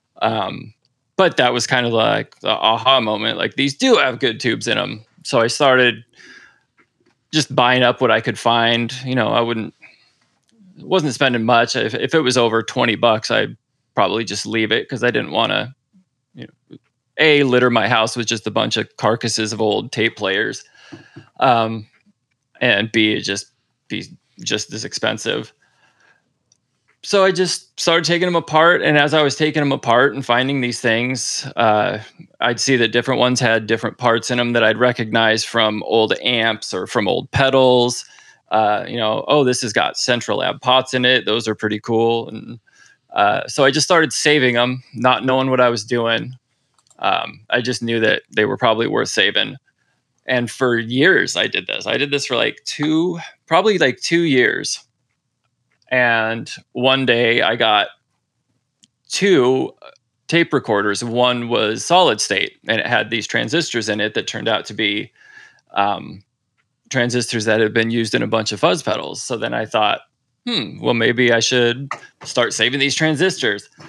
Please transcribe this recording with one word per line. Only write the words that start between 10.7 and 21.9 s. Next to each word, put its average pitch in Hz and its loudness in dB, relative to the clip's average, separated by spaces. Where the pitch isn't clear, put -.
wasn't 156 0
spending 123 0
much. 120 2
If, 110 -2
if - -2
it 160 4
was 127 0
over 113 2
twenty 120 -2
bucks, 113 0
I'd 110 -2
probably 104 0
just 104 -8
leave 110 -2
it - -2
'cause 117 -6
I 123 2
didn't 107 -4
wanna, 107 -2
you 135 -16
know, - -20
A, 147 4
litter 123 4
my 110 2
house 113 0
with 117 -4
just 110 -4
a 110 -4
bunch 110 -2
of - -6
carcasses 110 -2
of 107 -8
old 104 -2
tape 113 -2
players, 107 -4
um, 113 2